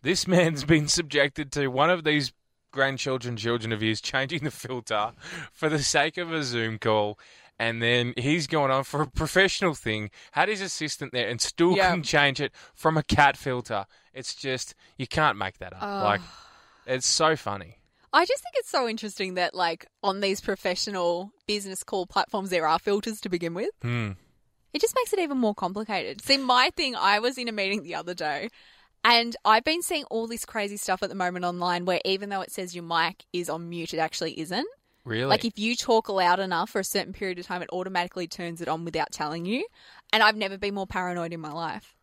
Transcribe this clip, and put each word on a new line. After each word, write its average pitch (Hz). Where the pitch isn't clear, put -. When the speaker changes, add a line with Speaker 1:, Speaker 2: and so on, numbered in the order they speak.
Speaker 1:
This 170
man's 165
<laughs> 151
been 147
subjected 143
to 143
one 135
of 175
these 147
grandchildren, 131
children 117
of 107
his, 110
changing 139
the 151
filter 117
for -
the 151
sake 151
of 175
a 160
Zoom 113
call, 107
and 117
then 120
he's 143
gone 143
on 135
for 147
a 151
professional 165
thing, 107
had 175
his 214
assistant 156
there, 120
and 120
still 175
Speaker 2:
Yeah. 190
Speaker 1:
couldn't 170
change 143
it 139
from 160
a 151
cat 139
filter. 123
It's 131
just, 131
you 131
can't 143
make 95
that 90
up. 92
Speaker 2:
Ugh. 101
Speaker 1:
Like, 101
it's 127
so 160
funny. 101
Speaker 2:
I 320
just 539
think -
it's 480
so 262
interesting 208
that, 180
like, 170
on 196
these 196
professional 185
business 196
call 185
platforms, -
there 170
are 160
filters 208
to 202
begin 170
with. 208
Speaker 1:
Hmm. 117
Speaker 2:
It 302
just -
makes 494
it 392
even 285
more 220
complicated. 190
See, 277
my 254
thing, 269
I 202
was 247
in 247
a 226
meeting 202
the 165
other 170
day, 160
and 233
I've 220
been 330
seeing 302
all 226
this 226
crazy 208
stuff 190
at 196
the -
moment 180
online 175
where 180
even 190
though 196
it -
says 180
your 175
mic 165
is 175
on 170
mute, 170
it 156
actually 160
isn't. 185
Speaker 1:
Really? 117
Speaker 2:
Like, 214
if 226
you 226
talk 226
loud 185
enough 185
for 208
a 190
certain 190
period 185
of 175
time, 180
it -
automatically 185
turns 170
it 160
on 160
without 156
telling 160
you. 247
And 220
I've 214
never 196
been 202
more 196
paranoid 175
in 165
my 151
life. 165